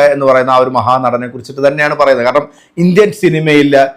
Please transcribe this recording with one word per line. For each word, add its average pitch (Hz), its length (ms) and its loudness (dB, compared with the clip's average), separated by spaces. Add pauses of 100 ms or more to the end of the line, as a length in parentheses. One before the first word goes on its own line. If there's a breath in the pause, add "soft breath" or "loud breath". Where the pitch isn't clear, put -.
(140)
എന്ന് 139 140 -4
പറയുന്ന 131 280 0
ആ 127 80 2
ഒരു 127 120 -2
മഹാനടനെ 123 560 -2
കുറിച്ചിട്ട് 131 340 -12
തന്നെയാണ് 147 340 -2
പറയുന്നത്. 131 280 2
കാരണം 143 180 -2 (360 soft breath)
ഇന്ത്യൻ 185 280 2 (120)
സിനിമയിലെ 147 600 2 (140)